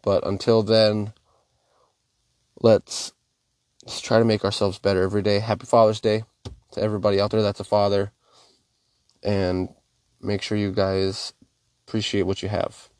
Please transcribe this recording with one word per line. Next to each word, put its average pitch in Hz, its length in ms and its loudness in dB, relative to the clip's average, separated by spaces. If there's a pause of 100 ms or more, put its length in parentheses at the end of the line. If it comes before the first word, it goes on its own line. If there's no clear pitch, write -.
But 98 240 0
until 110 360 0
then, 107 520 2 (1500)
let's, - 540 0 (720)
let's - 160 -12
try 113 160 2
to 117 80 4
make 107 180 0
ourselves 101 340 -2
better 95 240 0
every 98 200 0
day. 101 160 2
Happy 110 260 -4
Father's 110 360 4
Day 110 240 0 (480)
to - 100 -6
everybody 104 360 0
out 101 120 0
there 110 120 2
that's 101 180 -2
a 98 40 -8
father. 101 480 0 (1120)
And 92 480 -2 (500)
make 101 220 -4
sure 104 160 -4
you 101 120 -2
guys 95 640 -2 (540)
appreciate 104 380 -2
what 95 180 -4
you 95 80 -6
have. - 500 -6